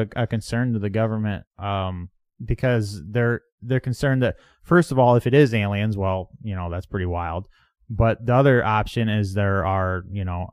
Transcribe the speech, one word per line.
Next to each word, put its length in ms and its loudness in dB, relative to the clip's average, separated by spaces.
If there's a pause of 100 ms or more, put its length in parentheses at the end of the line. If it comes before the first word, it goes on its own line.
(180)
a, 60 0
a 20 0
concern 480 -2
to 60 -2
the 100 -2
government, 560 -2 (140)
um, 500 -6 (340)
because 640 -2
they're, 340 0 (200)
they're 180 -2
concerned 440 0
that, 140 0 (260)
first 280 4
of 60 0
all, 180 6
if 120 2
it 80 2
is 180 6
aliens, 420 0
well, 340 -2 (120)
you 140 -8
know, 160 -6
that's 160 -8
pretty 180 -4
wild. 400 -4 (420)
But 380 0
the 80 2
other 320 4
option 440 0
is 260 -2
there 280 0
are, 480 -2
you 140 -6
know, 280 -6